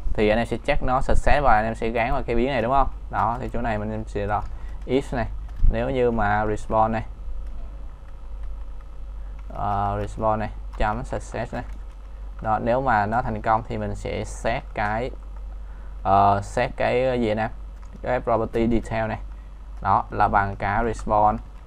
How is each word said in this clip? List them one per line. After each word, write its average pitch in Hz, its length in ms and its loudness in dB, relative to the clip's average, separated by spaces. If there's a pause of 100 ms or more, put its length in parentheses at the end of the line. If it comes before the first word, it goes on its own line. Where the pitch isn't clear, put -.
(140)
thì 107 160 4
anh 107 80 4
em 117 100 0
sẽ 120 180 -2
check 143 180 2
nó 131 180 2
success 127 420 6
và 123 120 8
anh 107 100 6
em 113 100 0
sẽ 113 140 -2
gán 117 220 2
vào 135 120 2
cái 120 120 0
biến 120 120 4
này, 135 140 0
đúng 113 100 0
không? 135 160 4 (240)
Đó, 110 280 0
thì 117 140 -6
chỗ 117 80 -2
này 113 160 -2
mình 107 300 -4
sẽ 101 180 -4
là 101 160 -2 (440)
if 135 300 0
này, 113 120 -2 (440)
nếu 120 180 0
như 123 220 4
mà 107 340 2
response 110 460 2
này, 110 120 -2 (2500)
ờ, 101 520 -2
response 110 380 0
này, 104 100 -2 (280)
chấm 110 260 0
success - 500 -6
này. 123 100 -6 (800)
Đó, 110 220 2
nếu 120 180 4
mà 113 240 4
nó 110 160 0
thành 110 200 -4
công 113 260 2
thì 113 100 -4
mình 104 180 -4
sẽ 98 300 -4
set 120 380 -4 (100)
cái, 113 380 -2 (920)
ờ, 101 400 6
set 127 340 -2
cái 123 440 2
gì 110 100 2
anh 107 60 0
em? 110 120 0 (520)
Cái 123 180 0
property 113 480 2
detail 113 400 0
này. 107 120 -4 (640)
Đó, 101 280 2
là 104 180 2
bằng 101 280 2
cái 104 300 0
response 107 580 2 (240)